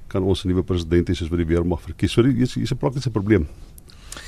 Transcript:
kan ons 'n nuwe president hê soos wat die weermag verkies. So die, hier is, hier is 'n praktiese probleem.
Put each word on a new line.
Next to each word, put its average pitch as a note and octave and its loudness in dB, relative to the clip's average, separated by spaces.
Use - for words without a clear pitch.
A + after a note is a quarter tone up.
kan G2 -2
ons F#2+ 0
'n F#2 0
nuwe F2+ 2
president E2+ 0
hê F2+ 2
soos E2 -4
wat F2 0
die E2 0
weermag E2+ 0
verkies. - -2
So - 4
die, C3+ 4
hier A#2 2
is, B2+ -2
hier A#2 -2
is A2 -2
'n B2+ -4
praktiese C3+ -4
probleem. G2+ 4